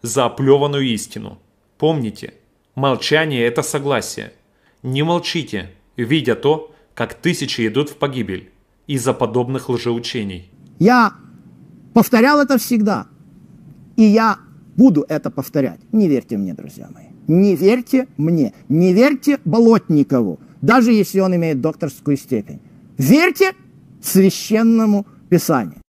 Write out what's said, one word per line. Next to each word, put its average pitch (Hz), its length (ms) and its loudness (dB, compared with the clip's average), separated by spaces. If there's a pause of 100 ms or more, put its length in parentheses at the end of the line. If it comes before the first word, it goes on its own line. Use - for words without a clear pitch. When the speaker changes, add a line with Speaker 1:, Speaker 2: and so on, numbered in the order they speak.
Speaker 1:
за 123 220 -2
оплеванную 139 600 0
истину. 104 520 -8 (400)
Помните, 147 560 -4 (400)
молчание — 139 720 -2
это 120 160 -2
согласие. 139 720 -6 (500)
Не 131 220 -4
молчите, 156 680 -6 (260)
видя 120 380 -2
то, 156 400 -2 (200)
как 117 200 -8
тысячи 139 540 -4
идут 139 220 -2
в - 60 -20
погибель 120 540 -6 (380)
из-за 127 260 -2
подобных 127 540 -4
лжеучений. 117 840 -6 (300)
Speaker 2:
Я 226 320 4 (840)
повторял 254 460 4
это 269 180 0
всегда, 208 480 -2 (920)
и 226 60 4
я 220 360 4 (380)
буду 175 320 6
это 151 220 -4
повторять. 135 500 -4 (120)
Не 214 160 2
верьте 120 280 -2
мне, 92 180 -6
друзья - 380 -18
мои. - 140 -20 (220)
Не 185 280 4
верьте 247 500 0 (100)
мне, 156 360 0 (160)
не 180 240 2
верьте 277 520 2
Болотникову, 147 960 2 (240)
даже 233 300 4
если 190 280 0
он 185 140 0
имеет 160 260 -2
докторскую 151 560 -4
степень. 104 440 -8 (380)
Верьте 330 540 2 (480)
Священному 214 1080 0 (220)
Писанию. 131 600 -2